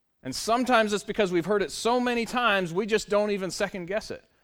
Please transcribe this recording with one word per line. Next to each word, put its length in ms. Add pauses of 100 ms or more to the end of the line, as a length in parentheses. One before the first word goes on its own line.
(220)
And 120
sometimes 580
it's 120
because 280
we've 140
heard 160
it 80
so 300
many 260
times, 480
we 100
just 240
don't 220
even 200
second 360
guess 240
it. 120 (220)